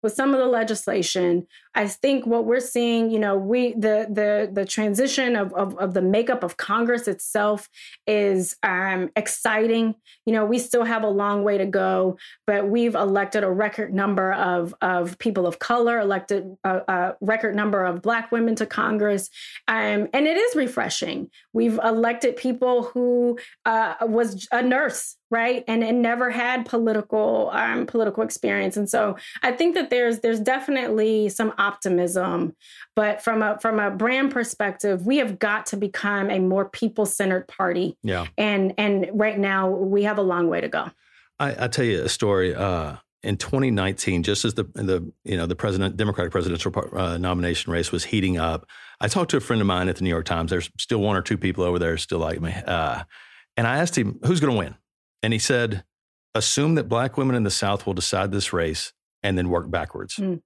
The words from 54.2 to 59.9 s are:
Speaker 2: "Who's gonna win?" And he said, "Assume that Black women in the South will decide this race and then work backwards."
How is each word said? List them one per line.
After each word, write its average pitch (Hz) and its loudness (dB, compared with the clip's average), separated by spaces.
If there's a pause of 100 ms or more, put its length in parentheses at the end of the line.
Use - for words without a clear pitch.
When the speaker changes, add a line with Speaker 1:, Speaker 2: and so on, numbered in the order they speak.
Speaker 2:
"Who's 165 2
gonna 135 2
win?" 85 -2 (480)
And 113 0
he 107 0
said, 113 0 (520)
"Assume 143 2
that 127 0
Black 117 -2
women 131 2
in 117 2
the 98 0
South 101 -2
will 98 -2
decide 95 -2
this 98 -2
race 82 -2 (300)
and 95 0
then 87 0
work 85 0
backwards." - -6